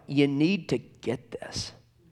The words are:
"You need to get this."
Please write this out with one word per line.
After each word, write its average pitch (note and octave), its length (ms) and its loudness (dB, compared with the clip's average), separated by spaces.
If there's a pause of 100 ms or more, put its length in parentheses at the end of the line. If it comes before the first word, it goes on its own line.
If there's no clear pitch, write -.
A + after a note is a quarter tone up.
"You C#3+ 200 4
need D#3 420 2
to B2+ 80 2
get - 540 -8
this." - 400 -10 (400)